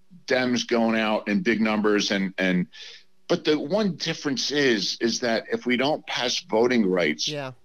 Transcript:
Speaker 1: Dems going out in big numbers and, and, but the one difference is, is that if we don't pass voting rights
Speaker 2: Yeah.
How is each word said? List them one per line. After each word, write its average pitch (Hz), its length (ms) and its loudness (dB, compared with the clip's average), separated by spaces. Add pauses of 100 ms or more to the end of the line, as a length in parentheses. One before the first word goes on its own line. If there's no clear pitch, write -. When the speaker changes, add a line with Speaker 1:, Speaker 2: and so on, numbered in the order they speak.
(280)
Speaker 1:
Dems 127 380 0
going 113 320 2
out 107 300 0
in 101 140 2
big 110 180 2
numbers 107 520 2
and, 98 260 -2
and, 90 300 0 (600)
but 170 160 0
the 151 160 2
one 175 360 0
difference 143 560 -4
is, 127 500 2
is 117 180 0
that 113 320 0
if 113 140 -4
we 123 100 2
don't 131 320 0
pass 123 340 -2
voting 113 440 2
rights 87 420 0
Speaker 2:
Yeah. 143 240 -6 (120)